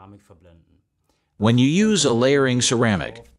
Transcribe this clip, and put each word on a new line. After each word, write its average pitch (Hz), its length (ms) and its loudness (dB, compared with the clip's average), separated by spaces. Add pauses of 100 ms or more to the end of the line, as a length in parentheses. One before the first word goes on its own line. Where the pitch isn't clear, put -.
(1400)
When 117 200 2
you 127 80 4
use 196 380 0
a 127 80 0
layering 127 480 0
ceramic, 107 640 -2 (140)